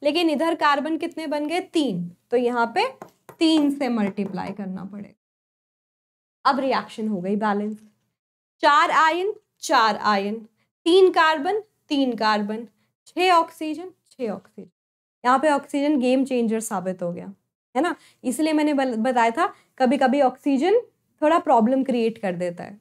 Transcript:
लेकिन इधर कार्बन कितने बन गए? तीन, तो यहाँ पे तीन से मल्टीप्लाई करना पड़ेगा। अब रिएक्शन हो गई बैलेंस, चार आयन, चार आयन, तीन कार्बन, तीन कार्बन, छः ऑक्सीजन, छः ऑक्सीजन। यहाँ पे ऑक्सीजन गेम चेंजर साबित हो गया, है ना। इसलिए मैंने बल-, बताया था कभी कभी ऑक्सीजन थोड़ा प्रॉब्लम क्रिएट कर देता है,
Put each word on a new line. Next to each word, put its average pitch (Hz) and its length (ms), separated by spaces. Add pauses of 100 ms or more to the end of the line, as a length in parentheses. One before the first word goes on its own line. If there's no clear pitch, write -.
लेकिन 311 280
इधर 320 260
कार्बन 302 420
कितने 320 280
बन 294 200
गए? 339 160
तीन, 208 460 (220)
तो 240 60
यहाँ 240 380
पे 415 100 (540)
तीन 320 320
से 277 200
मल्टीप्लाई 196 600
करना 185 320
पड़ेगा। 202 300 (1300)
अब 262 160
रिएक्शन 220 480
हो 196 120
गई 196 160
बैलेंस, 208 400 (840)
चार 302 300
आयन, 339 420 (260)
चार 226 360
आयन, 202 400 (500)
तीन 370 260
कार्बन, 320 480 (280)
तीन 262 280
कार्बन, 214 500 (400)
छः 359 260
ऑक्सीजन, 330 580 (180)
छः 233 220
ऑक्सीजन। 190 400 (540)
यहाँ 254 140
पे 302 120
ऑक्सीजन 285 500
गेम 254 240
चेंजर 233 380
साबित 185 400
हो 175 100
गया, 180 200 (420)
है 262 80
ना। 330 120 (300)
इसलिए 311 280
मैंने 302 220
बल-, 262 240
बताया 233 340
था 349 200 (260)
कभी 262 200
कभी 269 240
ऑक्सीजन 277 580 (420)
थोड़ा 320 180
प्रॉब्लम 262 440
क्रिएट 233 340
कर 185 160
देता 175 300
है, - 160